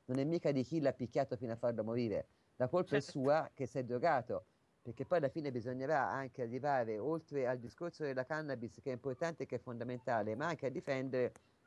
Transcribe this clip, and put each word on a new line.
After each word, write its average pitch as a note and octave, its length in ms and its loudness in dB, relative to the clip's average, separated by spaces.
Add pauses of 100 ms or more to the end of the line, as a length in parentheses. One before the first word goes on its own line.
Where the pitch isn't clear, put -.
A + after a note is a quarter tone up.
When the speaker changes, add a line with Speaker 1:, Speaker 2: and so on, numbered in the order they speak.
Speaker 1:
non B2+ 140 0
è C3+ 40 4
mica E3 280 2
di B2+ 120 4
chi D#3+ 160 -2
l'ha C3+ 140 4
picchiato C3 440 0
fino A2+ 160 -4
a - 20 -6
farlo A2+ 280 0
morire, A2 440 0 (300)
la B2+ 100 2
colpa F3+ 300 2
è - 20 4
Speaker 2:
Certo. - 120 -6
Speaker 1:
sua C#3+ 420 2
che C3+ 120 -4
si C3+ 140 -4
è B2+ 40 0
drogato, B2 640 2 (360)
perché B2+ 240 -8
poi F3 120 4
alla C#3 120 4
fine C#3+ 220 -4
bisognerà B2+ 580 0
anche C3 340 -4
arrivare, A#2+ 560 0
oltre C#3+ 480 -2
al B2+ 120 0
discorso D#3+ 440 -8
della C3 220 0
cannabis, C#3 560 -4
che - 100 -6
è - 20 0
importante C#3 500 -4
e - 20 -8
che - 100 -6
è A#2+ 40 -2
fondamentale, A#2 760 -2
ma D3 120 -2
anche C#3+ 200 -2
a - 20 0
difendere C3 600 0 (360)